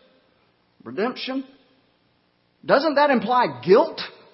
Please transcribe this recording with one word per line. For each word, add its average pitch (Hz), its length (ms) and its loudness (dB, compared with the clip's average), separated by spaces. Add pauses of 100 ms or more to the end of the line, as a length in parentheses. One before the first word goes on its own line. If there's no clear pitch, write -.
(840)
Redemption? 247 600 -6 (1200)
Doesn't 277 300 0
that 285 160 4
imply 214 560 0
guilt?" 254 360 4 (320)